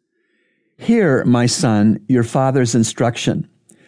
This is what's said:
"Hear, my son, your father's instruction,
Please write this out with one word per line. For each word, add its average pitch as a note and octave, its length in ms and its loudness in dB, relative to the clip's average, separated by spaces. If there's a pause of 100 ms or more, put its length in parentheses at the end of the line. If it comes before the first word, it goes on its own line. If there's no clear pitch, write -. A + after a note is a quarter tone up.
(760)
"Hear, F#3+ 480 0
my A#2+ 220 2
son, A2 520 0 (100)
your B2 140 2
father's C3 520 0
instruction, A#2+ 720 -2 (400)